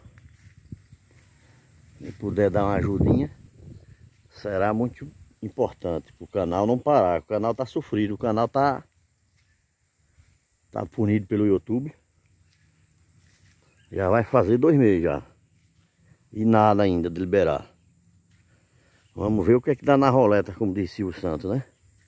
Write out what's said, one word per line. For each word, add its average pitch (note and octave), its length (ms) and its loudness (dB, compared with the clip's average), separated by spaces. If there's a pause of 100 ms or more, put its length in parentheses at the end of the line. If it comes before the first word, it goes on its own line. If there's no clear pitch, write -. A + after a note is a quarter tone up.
(2000)
Quem - 140 -18
puder G2+ 380 -2
dar G2+ 140 0
uma G2+ 100 -2
ajudinha, G2 600 0 (960)
será G2+ 420 -2
muito A#2+ 380 -6 (320)
importante F#2 720 -6
pro - 140 -20
canal F#2 400 -2
não B2 120 0
parar. G2+ 420 2
O - 40 -18
canal A2 300 -4
tá C3 100 -6
sofrido, G#2+ 500 -6
o G2 40 -12
canal A2+ 280 -2
tá, C3+ 380 -2 (1900)
tá G#2+ 160 -8
punido G#2 400 -2
pelo G#2 200 -2
YouTube. A#2 460 -2 (2000)
Já F#2+ 200 -2
vai A2+ 120 2
fazer A2 360 2
dois D3+ 200 4
meses G2+ 240 4
já. D2 240 -2 (1040)
E A2 140 -6
nada G#2+ 380 4
ainda F2 260 0
de E2+ 100 -10
liberar. F2 560 -2 (1400)
Vamos G2+ 320 -2
ver A#2 80 6
o B2 80 2
que - 80 -2
é C#3 40 2
que - 120 -14
dá C#3+ 100 4
na C3+ 140 4
roleta, G#2 420 2
como G2 220 -4
disse F#2+ 220 -6
Silvio F#2 220 -6
Santos, F2+ 320 -6
né? C3 140 -4 (440)